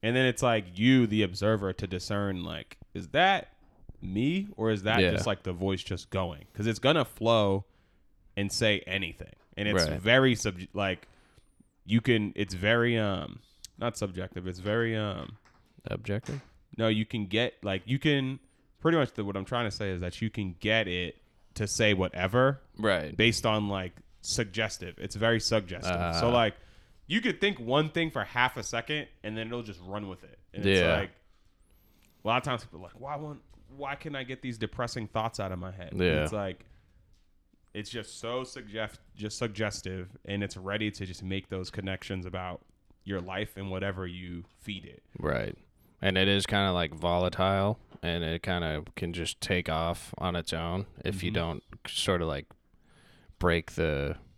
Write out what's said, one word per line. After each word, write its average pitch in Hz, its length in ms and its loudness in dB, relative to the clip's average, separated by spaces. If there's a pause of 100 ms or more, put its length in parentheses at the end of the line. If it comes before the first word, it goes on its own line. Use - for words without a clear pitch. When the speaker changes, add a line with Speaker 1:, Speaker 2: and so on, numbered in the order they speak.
Speaker 1:
and 117 140 0
then 131 100 6
it's 123 160 2
like 104 360 2
you, 123 280 8
the 107 160 4
observer, 101 500 2
to 98 140 -6
discern, 95 580 -4
like, 82 320 -12 (180)
is 87 140 -8
that 185 400 2 (520)
me 139 560 0
or 110 140 0
is 104 140 0
that 107 160 2
Speaker 2:
Yeah. 92 120 6
Speaker 1:
just, - 140 0
like, 101 160 -2
the 95 100 -4
voice 95 300 -2
just - 280 -8
going? 87 340 -4 (100)
'Cause 104 120 -2
it's 113 120 0
gonna 143 260 4
flow 104 600 2 (720)
and 101 160 -2
say 104 340 2
anything. 92 480 -6 (220)
And 104 120 -2
it's 85 200 4
Speaker 2:
Right. 76 120 -2
Speaker 1:
very 123 360 6
sub-, 92 240 -4 (120)
like, 98 360 -2 (760)
you 110 160 4
can, 110 360 2
it's 101 180 -2
very, 117 440 2
um, 98 420 -2 (360)
not 117 200 -4
subjective. 92 500 -6
It's 90 140 -8
very, 110 360 0
um, 101 400 -4 (500)
Speaker 2:
Objective? 113 540 -4 (360)
Speaker 1:
no, 113 120 0
you 110 180 2
can 107 200 -4
get, 107 280 0 (100)
like, 95 220 -2
you 131 120 0
can, 135 400 2 (420)
pretty 165 180 4
much 135 160 0
the, 107 100 -4
what 101 120 -4
I'm 95 80 -2
trying 120 200 -2
to 107 80 -2
say 101 180 -4
is 90 100 -2
that 90 220 -6
you 113 80 -2
can 95 300 -4
get 107 260 2
it 90 340 -4 (340)
to 107 120 -2
say 107 280 4
whatever 95 680 2 (160)
Speaker 2:
Right. 85 400 2
Speaker 1:
based 110 280 4
on, 107 240 2
like, 95 280 -4 (240)
suggestive. 104 800 -4
It's - 180 -8
very 113 240 4
suggestive. 87 760 0
So, 117 120 4
Speaker 2:
Uh. 120 40 4
Speaker 1:
like, 117 220 4 (540)
you 175 120 2
could 233 200 -2
think 196 180 0
one 131 320 2
thing 165 200 0
for 123 120 -2
half 123 340 0
a 123 60 -8
second 135 460 -4 (160)
and 107 120 -6
then 110 120 -6
it'll 120 160 -6
just 98 160 -12
run 98 280 -8
with 90 140 -12
it. 73 160 -20 (160)
And 101 100 -6
it's 98 160 8
Speaker 2:
Yeah. 85 180 6
Speaker 1:
like, 98 120 -4 (1120)
a 104 40 -2
lot 117 80 4
of 127 80 0
times 123 200 -2
people - 160 -18
are - 20 -14
like, 90 180 -18
"Why 139 160 -8
won't, 147 260 -10 (340)
why 139 200 -6
can't 147 180 -8
I 135 100 -4
get 127 180 -10
these 120 160 -6
depressing 110 500 -4
thoughts 110 320 -2
out 98 100 -2
of 92 80 -6
my 92 140 -8
head?" 92 200 -12
And 95 80 0
Speaker 2:
Yeah. 80 220 6
Speaker 1:
it's 76 100 0
like, 98 320 -6 (1120)
it's 101 160 -10
just 113 280 -10
so 123 260 -4
suggest-, 110 560 -8 (160)
just 104 220 -6
suggestive, 98 840 -4
and 101 180 -2
it's 98 140 -4
ready 104 340 -2
to 101 160 -8
just 90 160 -10
make 95 260 -6
those 92 220 -6
connections 95 560 -6
about 90 340 -8 (440)
your 95 160 -4
life 95 360 -6
and 98 140 -6
whatever 92 360 -4
you 90 380 -10 (160)
feed 98 240 -10
it. - 180 -20 (160)
Speaker 2:
Right. 62 380 0 (460)
And 95 160 2
it 95 100 6
is 98 180 4
kinda, 98 260 2
like, 85 220 0
volatile, 92 840 2 (240)
and 85 220 -2
it 82 180 -2
kinda 82 420 -2 (120)
can 85 160 -4
just 85 280 -6
take 90 280 0
off 82 500 -2
on 87 180 -2
its 82 160 -4
own 85 340 -4 (180)
if 95 180 -4
you 87 80 -2
Speaker 1:
Mm-hmm. - 40 -6
Speaker 2:
don't 82 280 -2 (260)
sorta, 87 380 0
like, 73 200 -4 (920)
break 85 340 2
the 76 440 0 (220)